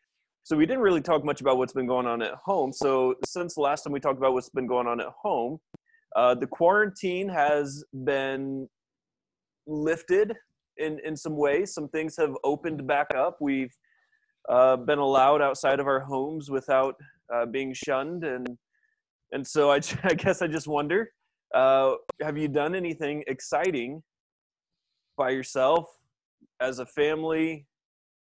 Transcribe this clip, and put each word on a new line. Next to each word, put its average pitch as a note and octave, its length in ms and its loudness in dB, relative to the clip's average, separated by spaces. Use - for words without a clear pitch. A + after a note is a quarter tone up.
So D#3+ 120 -2
we D#3 80 6
didn't B3 180 0
really F3+ 200 4
talk D3+ 220 2
much D3 160 -2
about B2+ 180 4
what's B2+ 140 0
been C3 140 -2
going B2 200 0
on A#2 160 -2
at G#2+ 120 -4
home. D#3 380 -2
So C3 520 2
since F3 320 -8
the D#3 40 -4
last C#3+ 220 0
time D3 100 -6
we C#3+ 80 -4
talked C3+ 180 0
about C3 140 2
what's B2+ 160 -2
been C3 180 -4
going B2 200 0
on A#2 140 -2
at - 80 -6
home, D3+ 520 -4
uh, B2 180 6
the B2 120 -2
quarantine G3 840 0
has D3 640 0
been C3+ 760 -4
lifted E3 680 0
in, D#3 220 -4
in D#3 160 -8
some D#3 200 -8
ways. D3 380 0
Some D3+ 140 -8
things D#3 280 -6
have D3+ 180 0
opened D3 420 -2
back C#3+ 280 0
up. C3+ 260 0
We've, C3+ 340 -2
uh, B2+ 280 6
been C#3+ 240 0
allowed C#3 420 6
outside C3+ 380 2
of C#3 60 -2
our C3+ 140 2
homes C#3 500 -6
without, C3+ 440 0
uh, A#2+ 100 0
being C3 300 -6
shunned. D3+ 500 -4
And, B2+ 220 -6
and C#3 140 -6
so C#3+ 240 4
I, C#3 100 4
<laughs> - 120 -8
I F3+ 100 4
guess F#3 260 0
I F3+ 60 -2
just D3+ 220 -4
wonder, D3+ 440 0
uh, C3+ 400 4
have D3+ 160 -4
you D3+ 100 -2
done D3 260 0
anything D#3+ 520 -6
exciting D3 760 -4
by B2+ 120 0
yourself, C3+ 560 0
as B2+ 180 -4
a B2 80 -8
family? D#3+ 800 -2